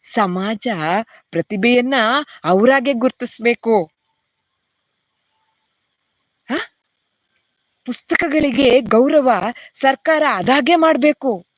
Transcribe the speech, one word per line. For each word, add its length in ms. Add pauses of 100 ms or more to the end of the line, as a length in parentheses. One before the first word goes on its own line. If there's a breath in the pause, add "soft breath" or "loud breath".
(120)
ಸಮಾಜ 540 (640 soft breath)
ಪ್ರತಿಭೆಯನ್ನ 600 (500 loud breath)
ಅವರಾಗೆ 500
ಗುರುತಿಸ್ಬೇಕು. 960 (2500)
ಹ? 60 (1300)
ಪುಸ್ತಕಗಳಿಗೆ 960
ಗೌರವ 500 (500 loud breath)
ಸರ್ಕಾರ 500
ಅದಾಗೆ 440
ಮಾಡ್ಬೇಕು. 720 (100)